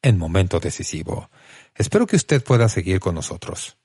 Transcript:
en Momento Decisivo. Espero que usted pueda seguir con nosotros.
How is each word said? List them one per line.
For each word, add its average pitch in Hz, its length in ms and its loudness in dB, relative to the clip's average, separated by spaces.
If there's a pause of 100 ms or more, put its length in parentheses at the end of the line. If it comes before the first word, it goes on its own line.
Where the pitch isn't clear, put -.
en 113 160 6
Momento 90 400 2
Decisivo. - 720 -6 (460)
Espero - 320 0
que - 80 2
usted 143 260 2
pueda 120 260 4
seguir 95 300 0
con 90 160 -2
nosotros. - 720 -10